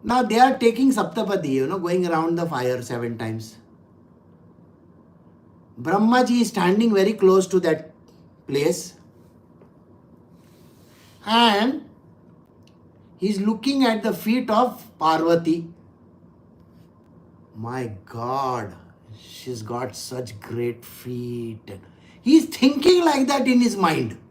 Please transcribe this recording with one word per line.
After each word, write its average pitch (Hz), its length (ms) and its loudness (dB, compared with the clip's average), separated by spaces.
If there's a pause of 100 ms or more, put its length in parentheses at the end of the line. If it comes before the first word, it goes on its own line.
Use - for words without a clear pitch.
Now 240 220 0
they 220 160 0
are 262 180 4
taking 240 340 2
Saptapadi, 196 580 -2
you 135 180 0
know, 190 120 -4
going 175 280 -2
around 165 280 0
the 170 100 -2
fire 127 360 -2
seven 117 360 -6
times. 113 400 -10 (2250)
Brahmaji 220 640 4
is 226 80 2
standing 208 440 2
very 196 200 4
close 190 340 4
to 190 140 0
that 160 300 -2 (560)
place. 147 460 -2 (2250)
And 226 640 2 (1300)
he's 196 220 -2
looking 254 460 0
at 220 180 0
the 214 100 -2
feet 220 360 -2
of 226 360 0 (140)
Parvati. 165 680 0 (1900)
My 117 360 -8 (140)
God, 120 680 -6 (440)
she's - 420 -14
got 120 340 -10
such 120 440 -12
great 120 440 -8
feet. 120 880 -12 (500)
He's 294 240 6
thinking 311 600 2
like 277 220 2
that 262 200 0
in 247 140 4
his 220 140 2
mind. 151 420 -2 (140)